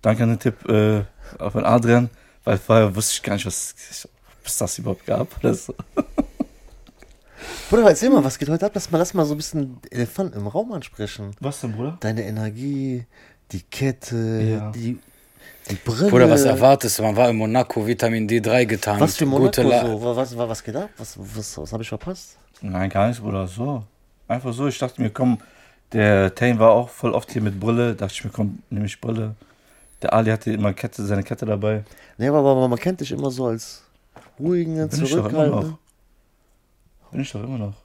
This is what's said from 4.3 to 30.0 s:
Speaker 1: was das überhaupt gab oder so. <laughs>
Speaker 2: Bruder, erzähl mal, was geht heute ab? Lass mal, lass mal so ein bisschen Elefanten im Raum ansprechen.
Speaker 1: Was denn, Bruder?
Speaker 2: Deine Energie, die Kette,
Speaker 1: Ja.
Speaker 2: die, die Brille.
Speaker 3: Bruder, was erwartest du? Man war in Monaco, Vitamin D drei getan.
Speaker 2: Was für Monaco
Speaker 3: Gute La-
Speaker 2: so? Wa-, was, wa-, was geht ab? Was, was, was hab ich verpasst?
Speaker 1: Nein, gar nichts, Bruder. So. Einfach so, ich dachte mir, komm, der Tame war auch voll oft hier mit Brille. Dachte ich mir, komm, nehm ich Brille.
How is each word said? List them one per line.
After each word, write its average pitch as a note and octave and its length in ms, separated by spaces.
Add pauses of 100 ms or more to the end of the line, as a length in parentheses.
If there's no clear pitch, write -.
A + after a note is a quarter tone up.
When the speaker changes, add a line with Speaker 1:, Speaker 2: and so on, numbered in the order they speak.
Speaker 1:
was - 140
das - 220
überhaupt - 280
gab - 220 (100)
oder A#2+ 160
so. - 200 (200)
<laughs> - 1700
Speaker 2:
Bruder, A3 200
erzähl A3 220
mal, F3 140
was C3 140
geht C#3+ 100
heute E3 180
ab? G#3 80
Lass - 160
mal, E3 80
lass F3+ 160
mal E3+ 100
so D3 100
ein - 20
bisschen C#3 420 (120)
Elefanten B2 480
im G2+ 80
Raum G#3+ 260
ansprechen. G#2 680
Speaker 1:
Was C#3 200
denn, A#2 120
Bruder? C3 280
Speaker 2:
Deine A2 240
Energie, B2 800 (480)
die F#2 100
Kette, A#2 760 (180)
Speaker 1:
Ja. G#2+ 140
Speaker 2:
die, A#2 260 (720)
die G2+ 60
Brille. B2 340
Speaker 3:
Bruder, B2 200
was D3 140
erwartest C3 540
du? G#2+ 60
Man G#2+ 120
war A#2+ 140
in A2+ 60
Monaco, A2 500
Vitamin A2+ 400
D A2+ 140
drei A#2 240
getan. G#2 340
Speaker 2:
Was G#2 180
für D3+ 100
Monaco C3 200
Speaker 3:
Gute B2+ 160
La- A#2+ 240
Speaker 2:
so? A2 160
Wa-, A#2+ 140
was, B2 200
wa-, A#2 120
was A2 160
geht A2 120
ab? G3+ 200
Was, - 220
was, G#2 400
was D2+ 140
hab A2 80
ich A2+ 80
verpasst? - 480 (240)
Speaker 1:
Nein, F#2+ 300
gar G2 160
nichts, A#2 160
Bruder. G2 240
So. A2+ 380 (420)
Einfach B2 260
so, C3+ 140
ich C3+ 120
dachte B2+ 220
mir, A2+ 100
komm, B2 280 (540)
der G2+ 420
Tame A#2+ 240
war A2+ 140
auch A#2+ 160
voll - 260
oft - 180
hier A#2 100
mit G2+ 180
Brille. A#2 340
Dachte G2 200
ich - 100
mir, G#2+ 60
komm, G#2 280 (120)
nehm G#2 140
ich - 160
Brille. A2 340 (680)